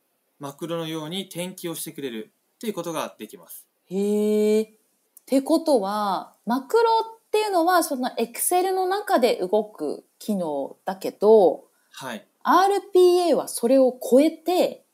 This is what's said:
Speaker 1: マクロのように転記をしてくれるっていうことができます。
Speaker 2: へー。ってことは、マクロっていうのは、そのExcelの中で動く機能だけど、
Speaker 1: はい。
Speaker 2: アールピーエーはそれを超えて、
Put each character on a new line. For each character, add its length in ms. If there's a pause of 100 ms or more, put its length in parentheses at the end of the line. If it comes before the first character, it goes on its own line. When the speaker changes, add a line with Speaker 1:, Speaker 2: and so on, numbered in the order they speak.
(400)
Speaker 1:
マ 140
ク 140
ロ 100
の 100
よ 180
う 40
に 160
転 240
記 200
を 60
し 80
て 80
く 100
れ 80
る 220 (240)
っ 40
て 80
い 40
う 20
こ 100
と 100
が 260
で 80
き 100
ま 120
す。 180 (220)
Speaker 2:
へ 60
ー。 720
っ 40 (540)
て 160
こ 180
と 220
は、 520 (120)
マ 180
ク 180
ロ 200
っ 300
て 80
い 80
う 40
の 140
は、 180
そ 120
の 220
Excel 560
の 140
中 320
で 160
動 300
く 380 (140)
機 180
能 480
だ 120
け 160
ど、 540 (260)
Speaker 1:
は 240
い。 100 (160)
Speaker 2:
ア 220
ー 60
ル 220
ピ 80
ー 300
エ 40
ー 40
は 100
そ 200
れ 100
を 240
超 200
え 100
て、 520 (100)